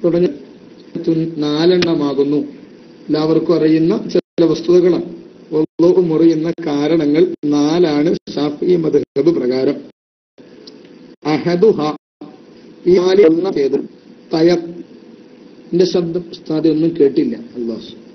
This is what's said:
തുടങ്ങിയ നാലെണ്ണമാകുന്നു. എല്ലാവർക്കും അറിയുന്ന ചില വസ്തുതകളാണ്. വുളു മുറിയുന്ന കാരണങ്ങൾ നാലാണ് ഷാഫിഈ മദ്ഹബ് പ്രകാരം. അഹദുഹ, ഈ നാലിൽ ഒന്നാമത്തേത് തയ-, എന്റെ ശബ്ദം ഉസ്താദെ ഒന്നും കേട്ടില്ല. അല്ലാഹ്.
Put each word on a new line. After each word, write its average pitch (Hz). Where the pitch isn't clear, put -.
തുടങ്ങിയ 165
നാലെണ്ണമാകുന്നു. 147
എല്ലാവർക്കും -
അറിയുന്ന 160
ചില -
വസ്തുതകളാണ്. 170
വുളു 170
മുറിയുന്ന 165
കാരണങ്ങൾ 151
നാലാണ് 151
ഷാഫിഈ 180
മദ്ഹബ് 151
പ്രകാരം. 131
അഹദുഹ, 156
ഈ 180
നാലിൽ 190
ഒന്നാമത്തേത് 160
തയ-, 170
എന്റെ 175
ശബ്ദം 175
ഉസ്താദെ 156
ഒന്നും 156
കേട്ടില്ല. 127
അല്ലാഹ്. 113